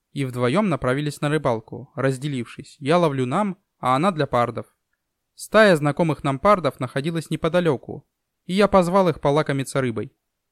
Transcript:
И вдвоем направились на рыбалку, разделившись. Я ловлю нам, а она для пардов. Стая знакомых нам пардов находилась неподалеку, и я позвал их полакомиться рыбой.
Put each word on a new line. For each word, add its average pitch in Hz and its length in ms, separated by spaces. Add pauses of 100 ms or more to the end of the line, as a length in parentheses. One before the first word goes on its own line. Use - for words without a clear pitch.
(120)
И 143 100
вдвоем 127 460
направились 143 500
на 147 100
рыбалку, 131 640
разделившись. 131 840
Я 147 200
ловлю 139 260
нам, 175 320 (220)
а 127 160
она 170 160
для 147 160
пардов. 117 400 (640)
Стая 208 420
знакомых 147 480
нам 135 140
пардов 180 420
находилась 147 520
неподалеку, 165 760 (380)
и 175 80
я 196 140
позвал 185 420
их 143 100
полакомиться 143 640
рыбой. 120 320 (380)